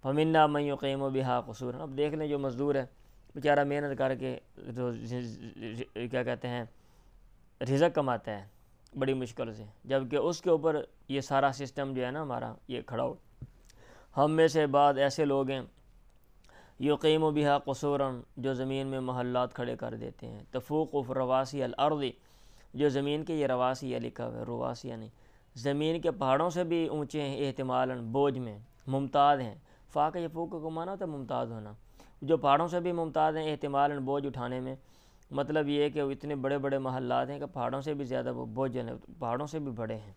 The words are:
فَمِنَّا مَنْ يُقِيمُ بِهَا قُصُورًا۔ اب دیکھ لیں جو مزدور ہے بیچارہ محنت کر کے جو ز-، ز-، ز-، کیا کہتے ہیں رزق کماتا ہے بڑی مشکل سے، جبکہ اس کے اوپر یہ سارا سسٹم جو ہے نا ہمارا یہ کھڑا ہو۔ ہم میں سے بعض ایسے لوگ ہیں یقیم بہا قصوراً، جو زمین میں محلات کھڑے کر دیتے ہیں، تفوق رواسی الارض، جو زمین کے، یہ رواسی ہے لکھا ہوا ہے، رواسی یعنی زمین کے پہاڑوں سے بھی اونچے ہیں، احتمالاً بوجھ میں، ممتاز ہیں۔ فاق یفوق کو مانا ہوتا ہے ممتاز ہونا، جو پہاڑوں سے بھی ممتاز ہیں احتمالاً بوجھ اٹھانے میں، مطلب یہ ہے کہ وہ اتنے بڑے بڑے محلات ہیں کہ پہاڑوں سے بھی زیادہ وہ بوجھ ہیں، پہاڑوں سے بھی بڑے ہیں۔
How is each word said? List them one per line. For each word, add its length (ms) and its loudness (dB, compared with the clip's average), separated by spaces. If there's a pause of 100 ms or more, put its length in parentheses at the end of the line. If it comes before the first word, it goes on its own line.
فَمِنَّا 440 6
مَنْ 160 2
يُقِيمُ 480 -2
بِهَا 300 2
قُصُورًا۔ 420 -8
اب 140 -10
دیکھ 180 0
لیں 140 -4
جو 100 0
مزدور 360 0
ہے 120 0 (480)
بیچارہ 300 4
محنت 340 -2
کر 160 2
کے 240 -6 (180)
جو 360 -6
ز-، 300 -8
ز-، 340 -12
ز-، 540 -8
کیا 120 -2
کہتے 260 -4
ہیں 160 -4 (960)
رزق 340 2
کماتا 460 0
ہے 60 -16 (520)
بڑی 160 0
مشکل 400 -6
سے، 100 -14 (200)
جبکہ 320 0
اس 240 0
کے 100 0
اوپر 320 2 (260)
یہ 120 0
سارا 340 4
سسٹم 400 -6
جو 120 -2
ہے 40 -2
نا 120 -4
ہمارا 320 -6 (140)
یہ 180 -6
کھڑا 180 -2
ہو۔ 100 -2 (1000)
ہم 160 6
میں 160 8
سے 180 4
بعض 320 6
ایسے 260 4
لوگ 260 2
ہیں 120 -2 (1160)
یقیم 400 4
بہا 380 4
قصوراً، 520 0 (260)
جو 180 -2
زمین 320 -2
میں 140 -4
محلات 540 -2
کھڑے 220 -4
کر 180 -6
دیتے 320 -10
ہیں، 140 -12 (100)
تفوق 440 -2
رواسی 680 0
الارض، 420 2 (680)
جو 140 4
زمین 360 0
کے، 100 -4
یہ 120 2
رواسی 480 0
ہے 60 -2
لکھا 260 -6
ہوا 100 -6
ہے، 60 -6
رواسی 460 -6
یعنی 200 -12 (460)
زمین 460 0
کے 100 0
پہاڑوں 400 2
سے 140 0
بھی 220 0
اونچے 360 -4
ہیں، 260 -2
احتمالاً 520 -2
بوجھ 380 2
میں، 200 -8 (280)
ممتاز 540 4
ہیں۔ 140 -6 (380)
فاق 240 0
یفوق 340 -4
کو 200 -8
مانا 220 -6
ہوتا 120 -8
ہے 60 -6
ممتاز 420 -4
ہونا، 200 -10 (500)
جو 140 2
پہاڑوں 320 4
سے 120 0
بھی 120 -2
ممتاز 440 2
ہیں 160 -2
احتمالاً 460 2
بوجھ 280 -2
اٹھانے 340 -4
میں، 160 -8 (540)
مطلب 380 0
یہ 140 4
ہے 80 2
کہ 120 -2
وہ 80 0
اتنے 240 -4
بڑے 240 0
بڑے 200 0
محلات 520 0
ہیں 80 -8
کہ 80 -6
پہاڑوں 340 -4
سے 140 -4
بھی 100 -4
زیادہ 280 -2
وہ 140 -6
بوجھ 300 -2
ہیں، 80 -4 (340)
پہاڑوں 280 -4
سے 120 -6
بھی 140 -6
بڑے 240 -6
ہیں۔ 200 -14